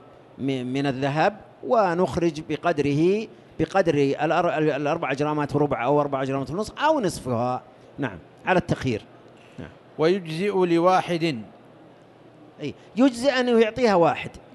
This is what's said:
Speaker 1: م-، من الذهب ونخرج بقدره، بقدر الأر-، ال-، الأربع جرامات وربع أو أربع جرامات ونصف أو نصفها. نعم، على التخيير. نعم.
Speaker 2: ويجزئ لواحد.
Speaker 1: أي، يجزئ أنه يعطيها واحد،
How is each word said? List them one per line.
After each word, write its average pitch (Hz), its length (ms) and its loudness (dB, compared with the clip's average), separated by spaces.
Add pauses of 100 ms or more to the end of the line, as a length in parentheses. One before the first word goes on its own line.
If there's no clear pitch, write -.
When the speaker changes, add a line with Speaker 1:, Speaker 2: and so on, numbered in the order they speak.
(380)
Speaker 1:
م-، 131 280 -4
من 135 200 -4
الذهب 143 520 -2 (300)
ونخرج 170 800 0
بقدره، 160 800 0 (320)
بقدر 165 340 2
الأر-، 147 640 2
ال-، 156 140 2
الأربع 143 420 -2
جرامات 147 420 -2
وربع 139 300 0
أو 147 160 2
أربع 139 220 -2
جرامات 135 280 -4
ونصف 202 280 -8
أو 302 200 2
نصفها. 123 640 -2 (360)
نعم، 113 200 -6 (280)
على - 140 2
التخيير. 131 420 -4 (580)
نعم. 78 100 -14 (280)
Speaker 2:
ويجزئ 180 680 0
لواحد. 165 760 2 (1200)
Speaker 1:
أي، 143 120 -8 (220)
يجزئ 254 440 2
أنه 247 200 2
يعطيها 220 360 2
واحد، 165 340 2 (260)